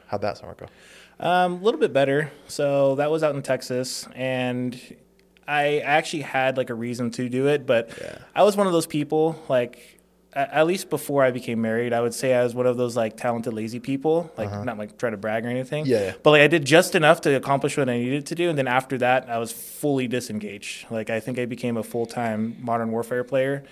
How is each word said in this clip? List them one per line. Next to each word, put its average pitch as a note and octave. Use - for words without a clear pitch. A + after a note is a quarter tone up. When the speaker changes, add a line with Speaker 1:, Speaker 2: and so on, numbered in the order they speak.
Speaker 1:
How'd G2+
that G#2
summer -
go? -
Speaker 2:
Um, F3+
a F3+
little B3+
bit F3+
better. C#3
So C#3
that D3
was D#3+
out D3
in C#3
Texas, B2+
and B2+
I D3
actually D3+
had, C3
like, B2+
a A#2+
reason A#2
to B2
do B2+
it, C#3+
but A#2
Speaker 1:
Yeah. G1+
Speaker 2:
I F3
was G3+
one G3+
of F3
those E3
people, D#3
like, -
a-, C#3
at D#3
least F#3+
before C#3+
I C3
became A#2+
married, A#2
I A#2+
would A#2
say C3
I B2
was A#2+
one B2
of B2
those, A#2+
like, A2
talented, A#2
lazy A2
people, D#3
like, G#2+
Speaker 1:
Uh-huh. G2+
Speaker 2:
not, A2+
like, G#2+
try A#2+
to G#2+
brag A2
or A#2+
anything. C3
Speaker 1:
Yeah, A#2
yeah. F#2+
Speaker 2:
But, D3+
like, D3+
I D3
did D3+
just F3+
enough E3
to C#3+
accomplish C#3
what C#3
I A#2+
needed C3+
to F3
do, F3
and D#3
then C3
after C3
that, B2
I A#2
was A#2
fully C3+
disengaged. G#2
Like, A2+
I A2+
think B2
I B2
became A#2
a A2
full-time A2+
Modern A#2
Warfare A#2
player, C3+